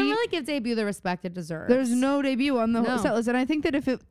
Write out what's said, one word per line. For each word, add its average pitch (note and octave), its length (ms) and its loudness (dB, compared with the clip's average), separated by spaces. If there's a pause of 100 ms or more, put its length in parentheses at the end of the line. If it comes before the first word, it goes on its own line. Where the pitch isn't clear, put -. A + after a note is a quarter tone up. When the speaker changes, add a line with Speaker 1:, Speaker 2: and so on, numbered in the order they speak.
Speaker 1:
she C4+ 80 2
Speaker 2:
really A4+ 200 0
give E4 160 -4
Debut A#3+ 280 -2
the A3 120 -2
respect F#3 380 -4
it F3 120 -8
deserves. E3 360 -6
Speaker 1:
There's B3+ 200 2
no C4+ 320 2
Debut C4+ 340 2
on A3+ 140 2
the A#3 100 2
Speaker 2:
No. A#3+ 160 0
Speaker 1:
set A3 160 2
list, A3+ 140 0
and B3 100 2
I B3+ 80 0
think D4 200 -2
that D4+ 100 0
if C#4+ 120 0
it, B3+ 240 0